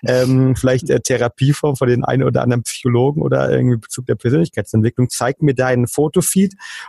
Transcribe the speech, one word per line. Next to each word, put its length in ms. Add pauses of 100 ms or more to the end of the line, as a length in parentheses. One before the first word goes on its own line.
ähm, 480
vielleicht, 340
äh, 120
Therapieform 720
von 120
den 160
einen 200
oder 180
anderen 220
Psychologen 580
oder 300
irgendwie 260
Bezug 300
der 80
Persönlichkeitsentwicklung. 960
Zeig 320
mir 100
deinen 320
Fotofeed 680 (340)